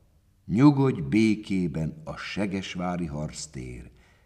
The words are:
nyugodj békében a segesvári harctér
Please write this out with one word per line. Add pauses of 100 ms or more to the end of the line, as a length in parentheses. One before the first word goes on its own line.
(460)
nyugodj
békében
a
segesvári
harctér (340)